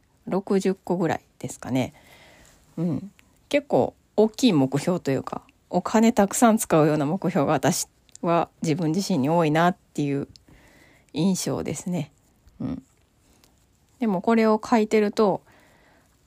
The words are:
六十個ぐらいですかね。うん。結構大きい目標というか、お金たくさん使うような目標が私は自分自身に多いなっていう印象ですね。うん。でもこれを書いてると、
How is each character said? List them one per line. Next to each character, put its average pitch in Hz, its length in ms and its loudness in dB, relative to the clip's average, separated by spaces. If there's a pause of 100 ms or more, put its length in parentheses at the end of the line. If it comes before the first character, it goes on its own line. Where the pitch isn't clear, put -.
(280)
六 196 340 -2
十 190 140 0
個 - 200 -6
ぐ 175 140 0
ら - 60 -2
い - 60 -8 (180)
で - 100 -10
す - 100 -18
か 104 120 -10
ね。 127 220 -2 (840)
う 165 60 -2
ん。 180 280 -4 (380)
結 285 180 -2
構 - 260 0 (220)
大 220 140 4
き 240 200 0
い 190 40 4
目 139 260 2
標 139 200 -2
と 139 120 -4
い 131 40 0
う - 80 -4
か、 - 180 -12 (280)
お 180 120 -2
金 226 300 2
た 196 160 2
く - 80 -6
さ 233 160 4
ん 220 60 4
使 165 240 2
う 151 60 4
よ 151 80 2
う - 20 0
な 147 80 -2
目 160 120 -2 (120)
標 185 160 0
が 151 80 0
私 160 340 -2 (340)
は 170 280 0 (120)
自 151 140 -2
分 165 160 -2
自 190 200 -2
身 165 80 0
に 131 100 0
多 170 160 2
い 151 60 0
な 165 180 2
っ 180 60 -2 (180)
て 156 80 -4
い 143 180 -2
う - 80 -8 (840)
印 175 220 0
象 - 280 -6
で - 120 -6
す - 140 -10
ね。 170 220 -6 (480)
う - 60 -8
ん。 - 180 -8 (1160)
で 233 80 -2
も 190 140 -2
こ 233 140 2
れ 220 120 4
を 214 160 4
書 240 140 2
い 214 100 2
て 220 120 2
る 208 120 0
と、 202 300 2 (840)